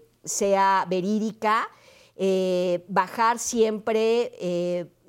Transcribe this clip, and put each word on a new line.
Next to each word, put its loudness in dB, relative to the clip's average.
sea 2
verídica, -2
eh, 0
bajar 0
siempre, 0
eh, -2